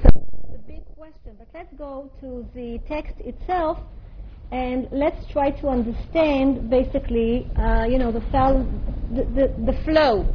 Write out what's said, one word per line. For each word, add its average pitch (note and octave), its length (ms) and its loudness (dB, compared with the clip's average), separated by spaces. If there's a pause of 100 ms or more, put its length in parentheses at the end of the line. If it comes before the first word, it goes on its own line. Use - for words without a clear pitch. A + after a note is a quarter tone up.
so? - 60 12 (400)
It's - 60 -4
a - 120 -10
big - 160 -14 (140)
question, D#4 400 -20
but A3+ 160 -20
let's F4 240 -18
go C#4 420 -14
to B3 340 -12
the A#3 260 -10 (100)
text D4+ 300 -8
itself E4 580 -4 (720)
and B3+ 400 -4
let's D4 400 -2
try C#4+ 200 0
to C#4+ 160 -8
understand C4+ 1040 0
basically, B3+ 880 0
uh, A3+ 280 2
you B3 120 2
know, A#3+ 140 2
the A3+ 80 -4 (100)
fel-, C4+ 380 2 (460)
the, B3+ 100 -2
the, B3+ 480 0
the - 140 -4
flow, D4 500 2